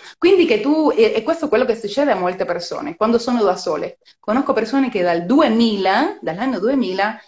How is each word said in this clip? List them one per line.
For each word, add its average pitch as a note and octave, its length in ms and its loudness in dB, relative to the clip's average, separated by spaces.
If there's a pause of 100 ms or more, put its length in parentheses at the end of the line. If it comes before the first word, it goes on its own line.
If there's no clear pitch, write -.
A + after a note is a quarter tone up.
(200)
Quindi F4 260 4
che G#3+ 160 0
tu, D4+ 340 2
e, G#3+ 200 4
e B3+ 80 -2
questo E4 220 -2
è - 40 -4
quello B3 160 2
che A#3 100 0
succede C4 360 -2
a G#3+ 40 0
molte F3+ 300 -4
persone, - 500 -8
quando A#3 220 2
sono A#3+ 240 -2
da F#3 140 2
sole. E3 420 -6 (220)
Conosco B3+ 340 -2
persone A#3+ 380 0
che G3 100 -2
dal E3+ 240 0
duemila, A3+ 960 2
dall'anno G3+ 380 -4
duemila, G#3+ 680 -2